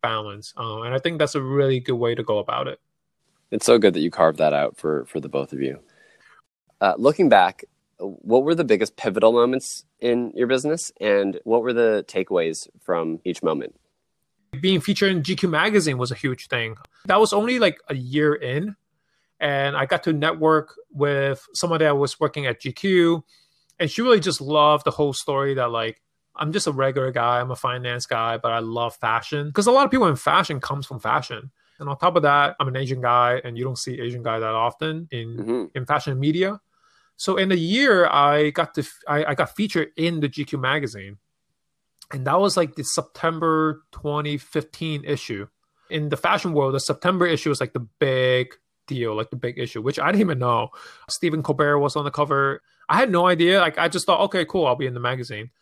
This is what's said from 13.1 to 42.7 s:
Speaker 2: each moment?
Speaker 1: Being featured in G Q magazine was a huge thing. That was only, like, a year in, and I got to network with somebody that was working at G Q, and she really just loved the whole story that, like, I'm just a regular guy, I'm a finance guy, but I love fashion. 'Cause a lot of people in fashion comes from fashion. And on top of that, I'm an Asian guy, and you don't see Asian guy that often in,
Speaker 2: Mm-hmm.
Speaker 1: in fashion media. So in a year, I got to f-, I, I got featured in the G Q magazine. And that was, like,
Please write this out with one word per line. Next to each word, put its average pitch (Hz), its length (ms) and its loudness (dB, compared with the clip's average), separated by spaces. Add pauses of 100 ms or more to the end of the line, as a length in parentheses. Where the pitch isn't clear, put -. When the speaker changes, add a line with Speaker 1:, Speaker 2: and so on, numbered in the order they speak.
Speaker 2:
each 90 180 -6
moment? 76 320 -4 (880)
Speaker 1:
Being 185 180 2
featured 196 320 0
in 175 100 0
G 170 140 -4
Q 185 140 -2
magazine 160 480 2
was 123 120 -4
a 127 60 -8
huge 127 320 -6
thing. 113 300 -4 (280)
That 190 140 4
was - 140 4
only, 233 260 0
like, 190 200 2 (100)
a 143 60 -4
year 143 380 0
in, 147 440 -6 (640)
and 143 340 -2
I 139 100 -2
got 170 180 -2
to 165 100 0
network 156 600 0 (160)
with 139 640 -2
somebody 165 300 0
that 143 140 4
was 139 200 -2
working 147 280 -2
at 120 160 -4
G 127 100 -8
Q, 170 540 2 (520)
and 160 140 -2
she 226 100 -4
really 233 200 4
just 165 180 -2
loved 147 460 4
the 135 60 0
whole 147 200 0
story 139 440 -2
that, 123 160 -2
like, 113 300 -4 (360)
I'm 156 160 -4
just 196 140 -4
a 160 40 0
regular 135 400 0
guy, 120 300 0
I'm 127 100 -6
a 123 60 -8
finance 123 480 -6
guy, 117 320 -2
but 117 160 -2
I 117 60 0
love 117 360 -4
fashion. 135 560 -4
'Cause 208 160 0
a 240 60 6
lot 277 100 6
of 208 80 0
people 247 160 4
in 147 80 2
fashion 147 460 0
comes 139 240 -6
from 127 160 -12
fashion. 127 500 -4 (280)
And 147 100 -10
on 139 80 -6
top 175 180 2
of 170 60 4
that, 143 400 4
I'm 135 80 -2
an 127 80 -4
Asian 131 240 -4
guy, 123 420 4
and 117 140 -10
you 123 80 -4
don't 131 120 -6
see 127 220 -8
Asian 120 240 -8
guy 113 160 -2
that 110 160 -2
often 156 560 -4
in, 117 260 -8
Speaker 2:
Mm-hmm. 113 280 -4 (100)
Speaker 1:
in 127 100 -8
fashion 143 320 -2
media. 175 440 0 (560)
So 190 180 -2
in 190 160 2
a 185 40 2
year, 185 520 4
I 147 440 4
got 160 240 -2
to 151 60 -2
f-, - 240 -10
I, 147 200 0
I 147 100 -2
got 139 180 -2
featured 196 440 -2
in 165 240 -2
the 143 80 0
G 147 160 -8
Q 147 120 -6
magazine. 113 600 -4 (960)
And 131 120 -6
that 147 140 2
was, 196 160 2
like, 165 200 0